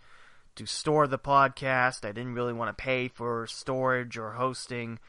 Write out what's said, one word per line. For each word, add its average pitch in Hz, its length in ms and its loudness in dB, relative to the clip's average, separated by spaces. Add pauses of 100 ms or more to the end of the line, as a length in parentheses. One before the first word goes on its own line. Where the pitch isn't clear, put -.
(560)
to 110 100 -10
store 151 400 2
the 131 120 0
podcast. 131 840 4
I 104 80 -4
didn't 120 220 -6
really 120 180 0
wanna 113 220 -2
pay 127 340 -2
for 117 380 -4
storage 127 720 -2
or 110 140 -8
hosting 120 640 -6 (100)